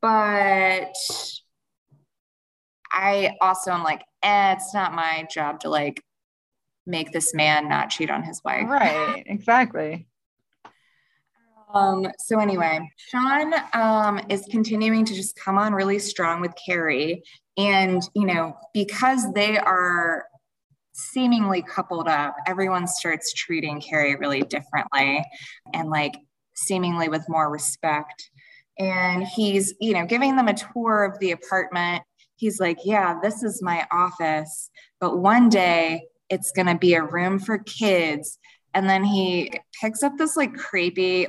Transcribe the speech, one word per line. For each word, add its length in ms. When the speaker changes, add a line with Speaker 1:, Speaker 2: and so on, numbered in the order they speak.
Speaker 1:
But 920
I 500
also 300
am 120
like, 200
"Eh, 300
it's 200
not 200
my 380
job 300
to, 80
like, 340
make 260
this 220
man 340
not 220
cheat 200
on 140
his 200
wife." 240
Speaker 2:
Right, 580
exactly. 840
Speaker 1:
Um, 340
so 200
anyway, 560
Sean, 580
um, 560
is 200
continuing 560
to 80
just 220
come 220
on 160
really 260
strong 400
with 140
Carrie. 600
And, 440
you 120
know, 300
because 600
they 240
are 680
seemingly 680
coupled 460
up, 280
everyone 400
starts 460
treating 480
Carrie 340
really 260
differently 840
and, 160
like, 260
seemingly 560
with 180
more 220
respect. 800
And 440
he's, 580
you 120
know, 120
giving 320
them 100
a 60
tour 500
of 160
the 120
apartment. 720
He's 220
like, 260
Yeah, 360
this 220
is 180
my 300
office, 760
but 160
one 320
day 580
it's 220
gonna 260
be 160
a 100
room 360
for 200
kids 760
and 120
then 160
he 460
picks 220
up 140
this, 200
like, 160
creepy, 760